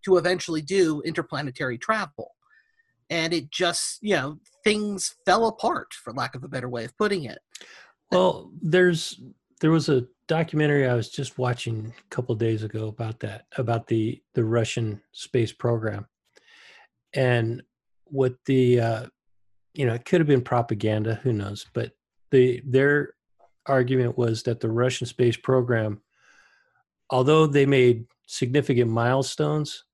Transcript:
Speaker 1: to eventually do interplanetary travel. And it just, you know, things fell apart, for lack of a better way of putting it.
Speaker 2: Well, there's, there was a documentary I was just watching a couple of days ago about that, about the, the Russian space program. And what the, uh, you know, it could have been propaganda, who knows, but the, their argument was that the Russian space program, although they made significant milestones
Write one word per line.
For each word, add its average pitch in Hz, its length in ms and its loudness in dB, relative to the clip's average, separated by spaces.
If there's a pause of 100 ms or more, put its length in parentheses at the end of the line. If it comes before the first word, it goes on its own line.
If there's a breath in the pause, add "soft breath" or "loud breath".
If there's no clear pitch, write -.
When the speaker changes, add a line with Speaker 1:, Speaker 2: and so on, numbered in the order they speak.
Speaker 1:
to 185 140 4
eventually 170 440 -2
do 160 420 0
interplanetary 143 720 -6
travel. - 580 -6 (760)
And 165 240 -2
it 156 160 -6
just, - 520 -4
you 208 140 0
know, 147 240 -4 (260)
things 208 500 -2 (100)
fell 220 220 4
apart, 226 460 -4
for - 180 -16
lack 127 240 -6
of 131 80 -12
a 135 60 -16
better 127 180 -8
way 120 160 -6
of - 140 -14
putting 202 260 -2
it. - 160 -12 (720 loud breath)
Speaker 2:
Well, 185 400 2 (100)
there's, 175 600 2 (400)
there 156 100 4
was 160 160 2
a 127 180 2 (220)
documentary 151 580 2
I 123 100 2
was 113 140 -2
just - 280 -10
watching 117 600 -4
a - 120 -20
couple 120 240 -4
of 107 60 -4
days 110 240 0
ago 110 260 -6
about 110 320 -8
that, 107 240 -10 (120)
about 117 300 -2
the, 113 340 -2 (120)
the 120 100 0
Russian 110 580 -2 (120)
space - 400 -2
program. 110 540 -4 (1080 soft breath)
And 123 500 0 (440)
what 131 280 -2 (120)
the, 127 340 4
uh, 113 240 -2 (680)
you 143 120 -2
know, 117 80 0
it 117 100 -6
could 180 160 2
have 156 80 2
been 135 140 4
propaganda, 110 840 -2
who 127 80 0
knows, 104 420 -6
but - 200 -6 (380)
the, 127 340 4
their 143 480 2 (540)
argument 127 480 2
was 113 280 0
that 117 160 -2
the 113 100 -2
Russian 123 380 0
space 120 280 0
program, 117 640 0 (1080 soft breath)
although 151 380 4
they 143 180 4
made 123 400 4 (220)
significant 123 640 0
milestones 135 1040 -2